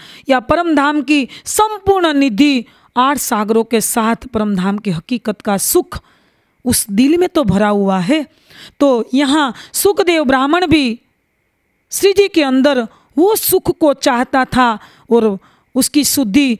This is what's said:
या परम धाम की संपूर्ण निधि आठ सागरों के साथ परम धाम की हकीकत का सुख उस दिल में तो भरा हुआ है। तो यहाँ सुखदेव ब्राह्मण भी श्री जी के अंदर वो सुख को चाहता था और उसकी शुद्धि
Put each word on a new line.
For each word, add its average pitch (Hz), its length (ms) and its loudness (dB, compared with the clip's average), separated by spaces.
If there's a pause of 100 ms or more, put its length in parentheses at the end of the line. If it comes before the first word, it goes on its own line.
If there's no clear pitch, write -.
(280)
या 254 120 2
परम 320 340 0
धाम 294 280 0
की 269 260 0 (160)
संपूर्ण 392 680 0
निधि 277 520 2 (320)
आठ 262 220 0
सागरों 220 460 -2
के 220 160 -2
साथ 226 360 -2
परम 214 380 -6
धाम 196 240 -2
की 208 120 -6
हकीकत 208 500 -6
का 202 160 -2
सुख - 440 -4 (640)
उस 247 260 -2
दिल 269 280 2
में 359 100 0
तो 302 160 0
भरा 202 240 2
हुआ 196 300 0
है। 254 280 -2 (540)
तो 240 340 2
यहाँ 277 400 0 (180)
सुखदेव 349 520 0
ब्राह्मण 277 420 0
भी 277 340 0 (920)
श्री 392 220 0
जी 403 160 2
के 330 140 0
अंदर 262 460 0 (300)
वो 403 180 2
सुख - 420 -2
को 285 160 2
चाहता 254 500 -2
था 247 340 0 (320)
और 220 280 2 (360)
उसकी - 300 0
शुद्धि 247 560 0